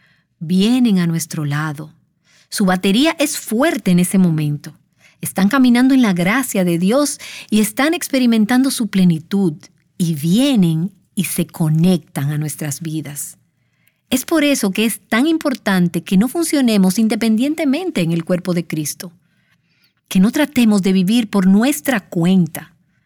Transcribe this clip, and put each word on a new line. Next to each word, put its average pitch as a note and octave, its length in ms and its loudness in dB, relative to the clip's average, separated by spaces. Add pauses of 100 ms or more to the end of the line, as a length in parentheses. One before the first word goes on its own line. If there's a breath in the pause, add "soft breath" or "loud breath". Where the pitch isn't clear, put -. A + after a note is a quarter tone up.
(400)
vienen G3+ 580 2
a F3 80 2
nuestro E3 400 -4
lado. D3+ 480 -6 (560 soft breath)
Su - 160 -2
batería G3 540 2
es D4 180 -2
fuerte C4 540 -2
en F3 80 4
ese F3+ 180 0
momento. D#3 580 0 (460 soft breath)
Están F#3 280 -2
caminando B3+ 440 4
en C4+ 80 4
la G#3+ 120 2
gracia F#3+ 500 0
de E3+ 160 0
Dios C4 400 0 (300 loud breath)
y G#3+ 100 2
están C4 340 0
experimentando B3+ 800 0
su A3+ 160 -4
plenitud F3+ 640 0 (440)
y E3+ 180 -2
vienen F3 760 0 (220)
y F3+ 120 -4
se - 200 -4
conectan D#3+ 840 0
a D3+ 60 -4
nuestras D3+ 440 -8
vidas. D3+ 560 -10 (720)
Es C4 160 -2
por D#4+ 180 0
eso C4+ 280 0
que G#3 140 -2
es - 220 -4
tan A#3+ 200 0
importante G3 760 -2
que F#3+ 140 0
no A3 100 4
funcionemos B3 720 0
independientemente B3+ 1040 -2
en E3 100 0
el E3+ 140 -2
cuerpo F3+ 280 -2
de E3+ 120 -2
Cristo, D#3 460 -10 (960)
que - 120 0
no G3+ 120 4
tratemos A#3+ 500 2
de F#3+ 120 0
vivir G#3 360 0
por G3 160 0
nuestra A3+ 540 2
cuenta. E3+ 760 -2 (300)